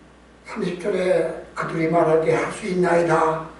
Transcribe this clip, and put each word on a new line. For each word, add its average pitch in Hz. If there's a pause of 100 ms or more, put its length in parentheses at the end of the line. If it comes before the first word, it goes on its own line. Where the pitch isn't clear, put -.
(460)
삼십 175
절에 180 (100)
그들이 160
말하되 160
"할 -
수 220
있나이다." 165 (120)